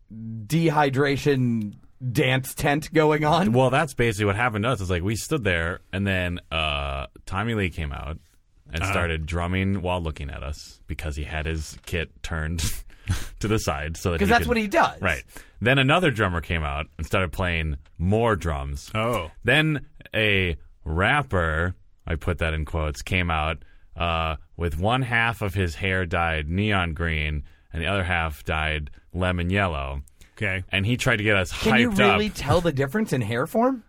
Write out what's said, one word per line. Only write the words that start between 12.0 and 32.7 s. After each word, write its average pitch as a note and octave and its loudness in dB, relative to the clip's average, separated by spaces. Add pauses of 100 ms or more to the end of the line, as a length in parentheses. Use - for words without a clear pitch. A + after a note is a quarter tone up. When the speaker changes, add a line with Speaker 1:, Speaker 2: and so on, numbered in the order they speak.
Speaker 2:
turned D#2+ -4 (460)
<laughs> - -6
to G#2 -2
the A2 4
side D2+ -4
so F#2+ -2
that E2 0
Speaker 1:
'Cause G3+ 2
Speaker 2:
he A3+ 6
Speaker 1:
that's A#3 6
Speaker 2:
could A3+ -2
Speaker 1:
what A#3+ 0
he G#3+ 0
does. - 2
Speaker 2:
Right. D#2+ -2 (380)
Then C3 4
another D3+ 4
drummer G2 0
came E2 -2
out D2 -4 (120)
and D#2+ -4
started F#2 0
playing E2 0 (200)
more G#2+ 2
drums. C#2+ -6
Speaker 3:
Oh. A2 -2 (120)
Speaker 2:
Then D3+ 2 (280)
a G2 2 (280)
rapper, F2+ 2 (320)
I E2+ -2
put - -2
that D#2+ 0
in D#2 -2
quotes, D#2 -4
came F2+ 0
out, D#2+ -2 (320)
uh, E2 0 (200)
with D#2+ -2
one A#2 2
half A#2 0
of G2 -2
his F2+ 0
hair F#2 0
dyed D#2+ 0
neon F#2 0
green D2+ -2 (280)
and E2 -6
the D2 -2
other F#2+ 0
half E2 -2
dyed D#2 -2 (240)
lemon F2 0
yellow. C#2+ -2 (340)
Speaker 3:
Okay. F#2+ -2
Speaker 2:
And G2 0
he A#2+ 2
tried A#2 2
to G#2 -2
get G#2+ 4
us F#2 0 (120)
Speaker 1:
Can A3 4
you A#3+ 4
Speaker 2:
hyped G3 0
Speaker 1:
really G#3+ 6
Speaker 2:
up. G3 -4
Speaker 1:
tell D3+ 2
the E3+ 2